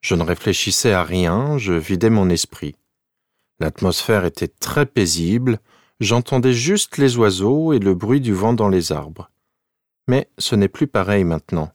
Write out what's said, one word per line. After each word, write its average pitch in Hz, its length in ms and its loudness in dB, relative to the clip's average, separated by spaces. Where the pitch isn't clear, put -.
Je - 120 -2
ne 85 80 0
réfléchissais 95 680 0
à 92 100 2
rien, 92 560 0
je 101 140 -2
vidais 87 380 0
mon 101 180 4
esprit. 78 480 -4
L'atmosphère 90 640 -2
était 85 240 -4
très - 380 -2
paisible, 104 720 0
j'entendais 120 540 0
juste 151 460 -2
les 131 180 2
oiseaux 117 560 2
et 131 60 2
le 98 160 2
bruit 113 260 0
du 117 140 0
vent 104 180 0
dans 110 160 2
les 92 240 0
arbres. 78 380 -10
Mais 127 220 0
ce - 160 -4
n'est 101 140 4
plus - 180 -2
pareil 101 380 0
maintenant. 82 500 -4